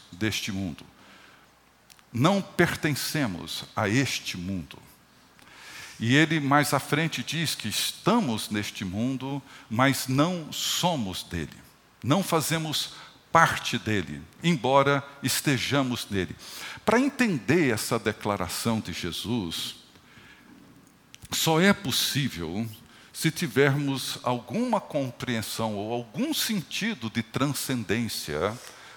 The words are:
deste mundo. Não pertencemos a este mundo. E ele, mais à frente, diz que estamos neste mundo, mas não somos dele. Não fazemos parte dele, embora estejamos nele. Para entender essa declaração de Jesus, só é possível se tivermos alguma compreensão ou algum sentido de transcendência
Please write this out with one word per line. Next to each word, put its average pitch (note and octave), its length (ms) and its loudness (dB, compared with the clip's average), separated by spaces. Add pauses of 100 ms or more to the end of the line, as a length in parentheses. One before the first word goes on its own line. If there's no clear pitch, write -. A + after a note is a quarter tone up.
(120)
deste G#2 400 -2
mundo. F#2+ 340 -6 (1300)
Não E3 280 4
pertencemos C3+ 1200 0 (100)
a G#2+ 140 2
este C3 480 0
mundo. F2+ 420 -6 (1200)
E A#2 160 4
ele, D#3 240 6
mais C#3+ 340 4
à C3+ 60 4
frente, D#3 420 0
diz D#3 340 -2
que - 120 -6
estamos C#3 840 0
neste G#2 340 -4
mundo, B2+ 580 -4 (280)
mas B2+ 380 4
não D3 440 2
somos B2+ 720 -2
dele. - 340 -6 (460)
Não D#3+ 200 4
fazemos D#3+ 720 0 (380)
parte - 460 4
dele, E2+ 440 -2 (220)
embora C#3 640 4 (140)
estejamos C3 880 2
nele. F#2+ 260 0 (480)
Para A#3 160 0
entender D#3+ 760 2
essa A2+ 260 -2
declaração G#2 800 -2
de F2+ 120 -8
Jesus, F2+ 840 -6 (1600)
só D#3+ 300 2
é G3+ 100 8
possível A2+ 1000 -2 (440)
se - 180 0
tivermos C#3 880 2
alguma F#3+ 600 -2
compreensão A#2 920 -4
ou G#2+ 180 -4
algum A#2+ 400 -4
sentido G3+ 760 -2
de A#2 140 -2
transcendência A2+ 1400 -2 (380)